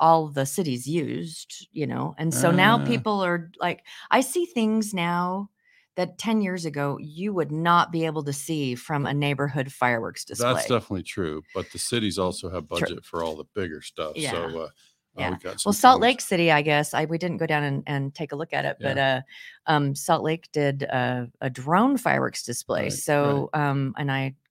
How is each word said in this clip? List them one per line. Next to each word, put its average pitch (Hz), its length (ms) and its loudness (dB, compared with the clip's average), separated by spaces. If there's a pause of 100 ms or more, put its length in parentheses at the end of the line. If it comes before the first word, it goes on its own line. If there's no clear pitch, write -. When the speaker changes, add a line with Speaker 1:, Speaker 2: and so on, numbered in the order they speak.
Speaker 1:
all 160 280 6
the 143 180 0
cities 131 420 -2
used, 156 840 -6
you 147 140 -4
know? 131 300 -4
And 160 160 -2
so 147 180 4
now 190 280 8
Speaker 2:
Uh. - 80 -2
Speaker 1:
people 220 360 0
are, 175 280 -2 (100)
like, 175 240 -4 (260)
I 247 120 6
see 339 240 -2
things 214 480 0
now 180 560 0 (460)
that 180 200 -2
ten 220 240 0
years 185 240 -2
ago 143 380 -2
you 175 320 -6
would 147 180 0
not 170 400 4
be 165 140 0
able 156 180 -2
to 139 80 -4
see 139 440 -4
from 143 280 -4
a - 80 -2
neighborhood 143 600 -2
fireworks 113 520 -2
Speaker 2:
That's - 160 -8
Speaker 1:
display. 120 220 2 (160)
Speaker 2:
definitely 95 240 -4
true, 78 400 -4 (120)
but 92 180 -6
the 92 60 -10
cities 107 400 -2
also 92 300 -2
have 85 240 -6
Speaker 1:
Sure. 85 80 -2
Speaker 2:
budget 87 240 -4
for 85 180 -6
all 80 140 -4
the 76 80 -12 (100)
bigger 82 280 -6
stuff, 78 340 -8
Speaker 1:
Yeah. 147 140 -4
Speaker 2:
so, 90 80 -2
uh, 82 260 -6
uh, 78 40 -10 (540)
Speaker 1:
Yeah. 156 80 -2
Speaker 2:
we 185 80 -4
got - 80 -14
Speaker 1:
Well, 95 120 -8
Speaker 2:
some 202 140 2
Speaker 1:
Salt 254 240 8
Speaker 2:
things. 202 60 0
Speaker 1:
Lake 247 180 4
City, 170 320 2
I 147 100 4
guess, 151 320 0
I, 151 120 0
we 160 120 -2
didn't 170 200 -4
go 160 80 -2
down 151 180 0
and, 143 240 -2
and 139 260 -4
take 151 160 -8
a 143 60 -6
look 160 160 -8
at 139 120 -2
it, 143 160 -4
but, 135 160 -2
Speaker 2:
Yeah. 135 200 2
Speaker 1:
uh, - 560 -6
um, 143 240 2
Salt 160 260 2
Lake 160 300 -4
did 139 320 0
a, 123 440 -2 (120)
a 131 100 -4
drone 175 460 2
fireworks 135 480 0
display. - 400 -4
Speaker 2:
Right, 147 80 -2
Speaker 1:
So, 143 600 0
Speaker 2:
right. 147 180 0
Speaker 1:
um, 139 280 0
and 143 140 -2
I, 135 240 -4 (140)